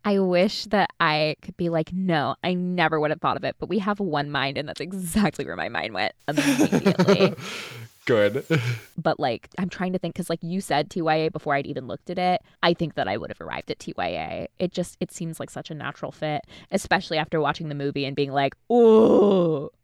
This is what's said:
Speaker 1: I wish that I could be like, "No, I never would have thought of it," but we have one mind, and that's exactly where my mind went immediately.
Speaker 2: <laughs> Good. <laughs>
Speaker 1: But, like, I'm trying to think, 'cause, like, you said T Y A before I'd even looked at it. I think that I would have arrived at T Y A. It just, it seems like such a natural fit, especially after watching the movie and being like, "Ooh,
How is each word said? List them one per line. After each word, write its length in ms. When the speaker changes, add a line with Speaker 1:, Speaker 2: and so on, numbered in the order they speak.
Speaker 1:
I 140
wish 460
that 340
I 420
could 160
be 120
like, 240
"No, 500
I 100
never 460
would 120
have 100
thought 160
of 60
it," 160
but 100
we 100
have 200
one 320
mind, 260
and 100
that's 140
exactly 640
where 100
my 140
mind 240
went 200
immediately. 1120
Speaker 2:
<laughs> 60
Good. 440
<laughs> 120
Speaker 1:
But, 240
like, 380
I'm 120
trying 240
to 60
think, 160
'cause, 140
like, 120
you 200
said 280
T 120
Y 140
A 140
before 260
I'd 100
even 220
looked 220
at 80
it. 240
I 120
think 220
that 120
I 100
would 140
have 100
arrived 300
at 80
T 180
Y 100
A. 400
It 120
just, 300
it 100
seems 300
like 80
such 220
a 20
natural 400
fit, 280
especially 460
after 240
watching 280
the 60
movie 300
and 100
being 160
like, 240
"Ooh, 1000